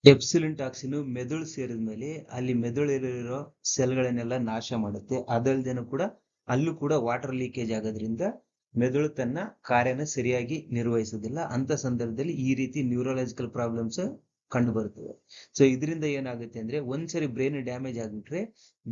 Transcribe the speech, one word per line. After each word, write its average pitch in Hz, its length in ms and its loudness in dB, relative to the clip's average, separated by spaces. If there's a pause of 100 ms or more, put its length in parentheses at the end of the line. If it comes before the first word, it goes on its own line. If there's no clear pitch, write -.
ಎಪ್ಸಿಲಿನ್ 156 540 8
ಟಾಕ್ಸಿನ್ 135 560 -4
ಮೆದುಳು 139 320 -4
ಸೇರಿದ್ಮೇಲೆ 117 720 -6
ಅಲ್ಲಿ 127 360 -4
ಮೆದುಳಲ್ಲಿರೋ 127 1080 -2
ಸೆಲ್ಗಳನ್ನೆಲ್ಲ 127 760 2
ನಾಶ 113 400 -2
ಮಾಡುತ್ತೆ. 104 400 -2 (120)
ಅದಲ್ದೇನೂ 127 560 2
ಕೂಡ 135 180 -2 (460)
ಅಲ್ಲೂ 151 260 2
ಕೂಡ 143 180 0
ವಾಟರ್ 123 420 0
ಲೀಕೇಜ್ 123 380 -2
ಆಗೋದ್ರಿಂದ 110 480 -4 (580)
ಮೆದುಳು 131 300 2
ತನ್ನ 135 300 -2 (240)
ಕಾರ್ಯನ 127 420 2
ಸರಿಯಾಗಿ 123 680 -2
ನಿರ್ವಹಿಸೋದಿಲ್ಲ. 117 680 -2
ಅಂತ 135 320 -2
ಸಂದರ್ಭದಲ್ಲಿ 123 600 -2
ಈ 131 220 0
ರೀತಿ 131 280 -2
ನ್ಯೂರಲಾಜಿಕಲ್ 123 680 -2
ಪ್ರಾಬ್ಲಮ್ಸ್ 117 500 -2 (500)
ಕಂಡು 120 220 2
ಬರ್ತವೆ. 107 400 -4 (460)
So 139 80 10
ಇದರಿಂದ 151 380 2
ಏನಾಗುತ್ತೆ 123 560 -4
ಅಂದ್ರೆ, 117 180 -4
ಒಂದ್ಸರಿ 156 480 -2
ಬ್ರೈನ್ 131 380 -2
ಡ್ಯಾಮೇಜ್ 123 340 -6
ಆಗ್ಬಿಟ್ರೆ 110 420 -6 (520)